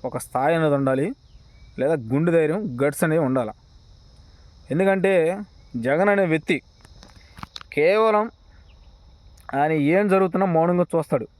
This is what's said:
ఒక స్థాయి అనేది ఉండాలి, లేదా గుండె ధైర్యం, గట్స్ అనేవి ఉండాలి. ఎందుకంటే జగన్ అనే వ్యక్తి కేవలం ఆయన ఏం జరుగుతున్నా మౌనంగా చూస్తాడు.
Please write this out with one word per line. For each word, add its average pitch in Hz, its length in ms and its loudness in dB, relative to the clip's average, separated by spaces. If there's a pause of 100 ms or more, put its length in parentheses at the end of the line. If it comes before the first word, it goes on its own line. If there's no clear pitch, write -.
ఒక 127 140 -8
స్థాయి 139 380 -2
అనేది 156 180 2
ఉండాలి, 139 380 0 (640)
లేదా 151 160 0
గుండె 143 380 -2
ధైర్యం, 160 480 0
గట్స్ 143 240 0
అనేవి 160 200 0
ఉండాలి. 127 280 -2 (1160)
ఎందుకంటే 190 680 0 (360)
జగన్ 143 320 0
అనే 196 160 2
వ్యక్తి 156 380 -2 (1080)
కేవలం 208 580 2 (1200)
ఆయన 151 180 0
ఏం 160 360 2
జరుగుతున్నా 190 380 2
మౌనంగా 175 400 2 (100)
చూస్తాడు. 151 320 -2 (120)